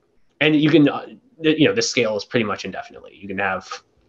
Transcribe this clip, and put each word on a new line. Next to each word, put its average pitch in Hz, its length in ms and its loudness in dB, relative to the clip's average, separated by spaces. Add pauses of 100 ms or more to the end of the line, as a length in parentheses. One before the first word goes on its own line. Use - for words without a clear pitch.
(420)
and 156 140 4
you 151 140 2
can, 147 200 6
uh, - 160 -6 (380)
th-, 156 160 2
you 139 80 6
know, 98 60 2
the 113 80 -2
scale 110 360 -2
is 98 80 -8
pretty 117 180 -2
much 98 220 -8
indefinitely. - 500 -16
You 90 120 -20
can 98 120 -8
have 92 440 -6 (260)